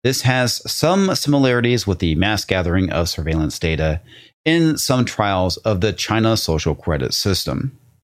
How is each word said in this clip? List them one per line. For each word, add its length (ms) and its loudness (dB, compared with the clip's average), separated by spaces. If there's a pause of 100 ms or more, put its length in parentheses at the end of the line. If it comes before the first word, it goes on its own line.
This 200 0
has 480 0
some 440 2
similarities 720 2
with 120 0
the 160 0
mass 320 0
gathering 440 0
of 200 0
surveillance 480 -4
data 420 0 (460)
in 320 2
some 260 0
trials 540 0
of 240 0
the 100 0
China 440 0
social 380 -2
credit 380 -4
system. 640 -4 (260)